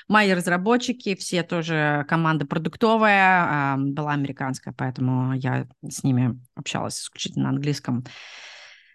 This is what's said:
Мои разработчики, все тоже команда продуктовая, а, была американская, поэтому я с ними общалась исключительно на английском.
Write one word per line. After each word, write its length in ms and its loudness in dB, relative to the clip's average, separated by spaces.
Мои 240 6
разработчики, 840 0
все 280 -2
тоже 680 0
команда 380 2
продуктовая, 1300 2
а, 60 0
была 340 -2
американская, 640 -4
поэтому 580 -2
я 320 -2
с 140 -12
ними 360 2
общалась 460 -8
исключительно 440 -6
на 60 -2
английском. 540 -4